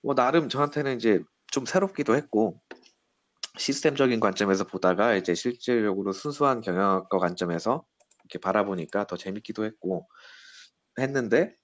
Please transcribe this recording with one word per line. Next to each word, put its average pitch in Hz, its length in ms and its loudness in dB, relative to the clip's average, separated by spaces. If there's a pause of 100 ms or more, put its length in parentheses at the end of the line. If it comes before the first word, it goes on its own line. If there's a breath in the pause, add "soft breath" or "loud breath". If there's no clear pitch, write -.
뭐 160 120 -2
나름 135 340 2
저한테는 139 480 -2
이제 110 260 4 (300)
좀 131 140 -2
새롭기도 185 500 0
했고, 110 440 0 (960)
시스템적인 135 640 2
관점에서 98 440 2
보다가 98 520 2
이제 92 180 0
실질적으로 104 800 -2
순수한 139 500 0
경영학과 95 560 0
관점에서 90 680 -2 (400)
이렇게 - 160 -14
바라보니까 98 680 -2
더 90 100 -10
재밌기도 101 500 -8
했고 92 420 -6 (920 loud breath)
했는데 135 640 0